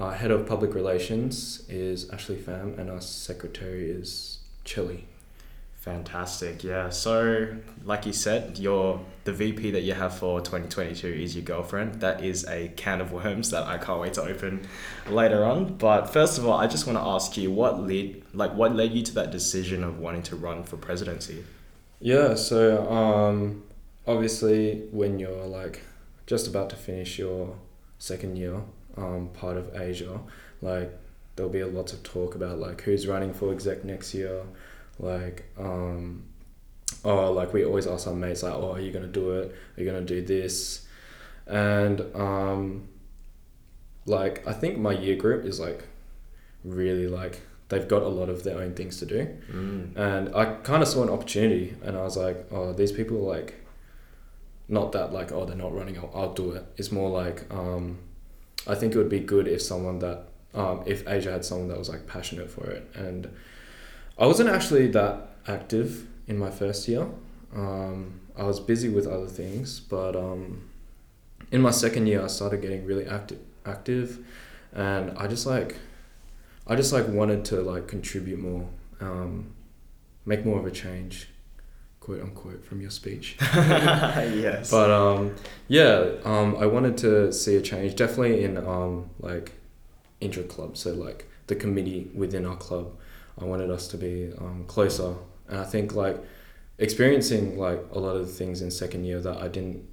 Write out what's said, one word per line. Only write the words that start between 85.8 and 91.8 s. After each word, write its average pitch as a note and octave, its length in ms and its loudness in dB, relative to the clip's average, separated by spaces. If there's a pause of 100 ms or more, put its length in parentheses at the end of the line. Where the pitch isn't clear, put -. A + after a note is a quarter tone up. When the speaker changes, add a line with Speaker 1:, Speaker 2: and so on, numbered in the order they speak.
Speaker 1:
um, G#2+ 320 4
I G#2+ 100 4
wanted A#2+ 320 4
to G#2 340 8
see G2+ 220 4
a G2 80 8
change, G2 320 -2
definitely A#2 480 4
in, F#2+ 160 0
um, F2+ 520 -2 (100)
like, F2 320 -6 (680)
intra-club, F2 560 -6
so, F2 160 -4
like, E2 380 -8 (160)
the G2+ 80 2
committee F#2+ 600 -2